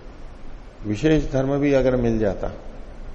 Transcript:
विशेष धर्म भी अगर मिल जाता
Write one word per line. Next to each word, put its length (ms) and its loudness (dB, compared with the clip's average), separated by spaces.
विशेष 460 2
धर्म 260 2
भी 160 4
अगर 220 6
मिल 240 2
जाता 280 0